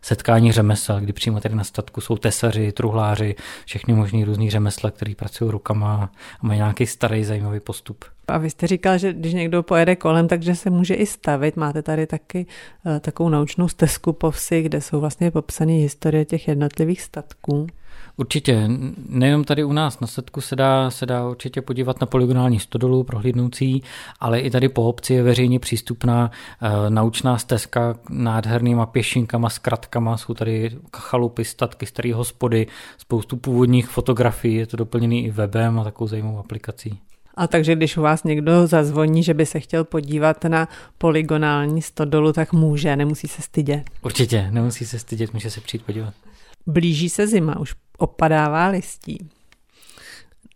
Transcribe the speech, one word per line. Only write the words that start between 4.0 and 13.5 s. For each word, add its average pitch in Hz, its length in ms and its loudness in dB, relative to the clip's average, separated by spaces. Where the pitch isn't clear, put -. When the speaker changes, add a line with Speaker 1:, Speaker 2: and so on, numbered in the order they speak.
Speaker 1:
různý 104 260 0
řemesla, 104 420 0
který 104 240 -8
pracují - 360 -4
rukama 104 580 -2
a - 40 -2
mají 107 120 2
nějaký 107 300 0
starý 110 360 -2
zajímavý 104 360 -4
postup. - 460 -12
Speaker 2:
A - 100 0
vy 160 120 -2
jste - 180 -4
říkal, 185 300 2
že 185 160 -2
když 165 200 -4
někdo 170 300 0
pojede 170 320 4
kolem, 165 320 4
takže 175 280 0
se 190 140 -2
může 180 240 2
i 214 120 0
stavit. 147 520 -2
Máte 151 240 -2
tady 156 260 -2
taky, 170 380 -6
eh, 151 140 -2
takovou 165 300 -2
naučnou 151 380 2